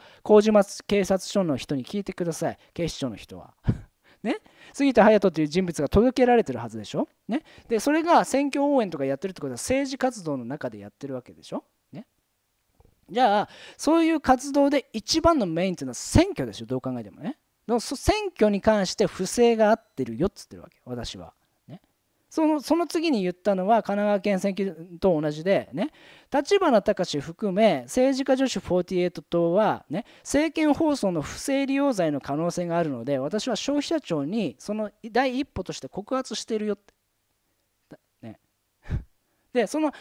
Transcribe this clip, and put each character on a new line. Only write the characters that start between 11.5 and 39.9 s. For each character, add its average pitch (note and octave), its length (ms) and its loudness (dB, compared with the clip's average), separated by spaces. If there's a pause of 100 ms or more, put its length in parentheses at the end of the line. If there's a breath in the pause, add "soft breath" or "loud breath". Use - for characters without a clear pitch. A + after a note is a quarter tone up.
ょ。 G3 120 -8 (280)
ね。 G3 140 -18 (1040)
じ G#3+ 100 -2
ゃ G#3 200 4
あ、 - 80 -4 (280 loud breath)
そ D#4+ 220 2
う E4 60 4
い D#4+ 60 2
う D#4 100 0
活 C4 320 0
動 C#4 180 4
で C#4+ 220 0
一 D#4 280 -4
番 E4 180 4
の G3+ 80 0
メ E3+ 200 -2
イ F#3+ 40 0
ン F3 40 -4
っ - 20 -8
て C#3 80 -10
い - 0 -
う - 20 -6
の B2+ 40 -8
は A#2 40 -10
選 - 380 0
挙 C3+ 140 -6
で G#2 60 -8
し A2+ 100 -16
ょ。 A2 40 -14
ど B2+ 100 -4
う B2+ 40 -6
考 B2+ 180 -6
え A2+ 60 -10
て G2+ 60 -18
も - 100 -20
ね。 G#3 180 -10 (280)
の、 A3+ 140 0
そ-、 - 160 -8
選 G#4 320 0
挙 G#3+ 220 2
に G3 100 -2
関 G#3 260 2
し - 80 -6
て G3 120 0
不 F#3 200 -6
正 A#3 300 4
が G#3+ 140 4
あ A#3 40 4
っ - 200 -6
て C3 100 -4
る A2+ 140 -6
よ F#3 100 0
っ - 60 -12
つ - 100 -20
っ - 40 -20
て G2 80 -20
る E2+ 60 -18
わ F2 60 -20
け、 - 160 -20
私 A#2+ 320 -10
は。 E2+ 160 -18 (340)
ね。 - 140 -20 (480)
そ D#4+ 180 0
の、 D4+ 140 0
そ D4 160 0
の E4+ 100 0
次 E4 240 -2
に G#3+ 120 2
言 F3+ 80 -2
っ F3+ 40 -4
た G3+ 200 -2
の F#3 120 -2
は、 G#3+ 160 4
神 G3+ 160 -2
奈 G#3 80 0
川 G#3 140 2
県 F#3+ 200 0
選 G3+ 120 -2
挙 G3 220 -6 (260)
と F3 180 4
同 D3+ 120 -2
じ D#3 140 -8
で、 F3 280 0
ね。 G3+ 200 -4 (420 loud breath)
立 D4+ 240 2
花 C4+ 240 4
隆 F3 380 -2
含 F3+ 320 -6
め、 F#3 320 4
政 B3+ 320 2
治 C4+ 80 -2
家 C4 120 2
女 C4+ 120 2
子 G3+ 100 -6
フ F3 180 -2
ォ F3+ 40 2
ー F3 40 -2
テ F#3+ 120 -6
ィ F3 80 2
エ - 20 2
イ F3 40 -2
ト - 120 -12
党 E3+ 300 0
は、 F3+ 360 2
ね、 D3 160 -6 (180 loud breath)
政 D4+ 300 0
見 D#4 220 2
放 D4+ 220 0
送 G3 160 -2
の D#3+ 100 -2
不 - 160 -12
正 C#4 260 -2
利 C4+ 100 -2
用 C#4 180 2
罪 E3+ 180 0
の C#3+ 100 -4
可 C#3 140 -6
能 E3 160 -2
性 F3 160 -4
が E3+ 100 -2
あ E3+ 60 2
る D#3 80 -4
の A#2 140 -8
で、 C3+ 140 -2
私 E3+ 300 -4
は A3+ 60 -2
消 C#4+ 240 -2
費 C#4+ 100 -4
者 D#4+ 120 -2
庁 D3 240 -4
に F3 340 -4
そ - 160 -8
の G#3+ 160 -6 (220)
第 B3+ 260 0
一 C#4+ 80 -4
歩 - 160 -10
と D#3+ 100 -10
し - 60 -14
て F3 100 -12
告 G3+ 240 -12
発 C4 220 -6
し - 100 -8
て A3 140 -4
る G#3+ 80 -6
よ G3+ 80 -2
っ - 20 -8
て。 - 160 -20 (960)
だ-、 - 100 -20 (220)
ね。 A2 200 -18 (420)
<laughs> - 720 -10
で、 A#3 140 2
そ D4 100 -4
の D#4 220 0